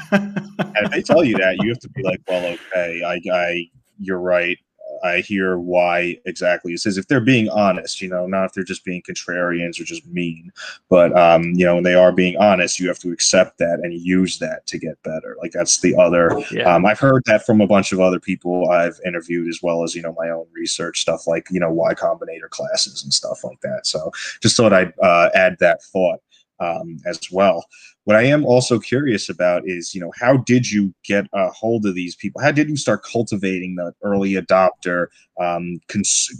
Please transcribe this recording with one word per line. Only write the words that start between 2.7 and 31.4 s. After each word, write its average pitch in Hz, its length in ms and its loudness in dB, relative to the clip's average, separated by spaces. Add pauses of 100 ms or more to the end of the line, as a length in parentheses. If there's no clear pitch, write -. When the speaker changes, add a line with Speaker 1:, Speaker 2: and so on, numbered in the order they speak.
Speaker 2:
okay, 85 320 -4
I, 87 160 -4 (120)
I, 87 380 -2 (280)
you're 95 220 -4
right. 90 360 0 (460)
I 90 160 0
hear 95 400 -2
why 87 680 0
exactly 87 480 -2
it 85 40 -8
says," 98 180 -4
if 95 120 -6
they're - 120 2
being 113 280 2
honest, 95 520 0
you 95 80 -8
know, 90 180 -4
not 95 200 -2
if 92 60 -12
they're 98 120 -6
just 90 200 -10
being 90 180 -8
contrarians 87 800 -4
or 82 40 -12
just 82 220 -12
mean, 85 460 -6 (360)
but, 87 300 6
um, 85 360 6
you 90 100 2
know, 87 100 4
when 87 100 2
they 90 100 2
are 90 180 8
being 90 240 0
honest, 95 420 2
you 90 100 -4
have 87 120 -6
to 90 100 -8
accept - 480 0
that 85 240 -2
and 85 120 -8
use 90 440 0
that 82 280 -8
to 87 120 -8
get - 240 -12
better. 80 400 -10
Like, 85 100 -10
that's - 280 -2
the 87 160 2
other, 87 440 4 (120)
Speaker 1:
Yeah. - 200 2
Speaker 2:
um, 87 140 4
I've 107 140 2
heard 131 260 4
that 107 180 4
from 107 160 4
a 104 60 6
bunch 98 260 2
of 95 80 0
other 92 200 2
people 90 500 -2
I've 85 340 2
interviewed, 85 440 -4
as 82 140 -8
well 85 200 0
as, 85 140 -6
you 85 60 -8
know, 82 140 -8
my 82 140 -6
own 82 220 -8
research 85 480 -6
stuff, - 260 -4
like, 82 240 -4
you 92 100 -2
know, 85 120 0
Y 82 220 0
Combinator 82 560 -6
classes - 520 -6
and 71 100 -8
stuff - 320 -4
like - 180 -16
that. - 240 -8
So - 260 -6 (300)
just 110 140 2
thought 110 160 6
I'd, 92 200 4 (100)
uh, 87 320 4
add 92 260 2
that 85 220 2
thought, 90 380 -2 (400)
um, 85 460 -8
as 87 120 -8 (140)
well. 92 320 2 (400)
What 104 120 4
I 113 80 6
am 147 200 4
also 123 340 4
curious 123 520 -2
about 87 360 0
is, 87 280 -8
you 92 60 -10
know, 85 180 -10
how 131 200 4
did 123 320 2
you 101 220 0 (120)
get 101 280 0
a 95 180 0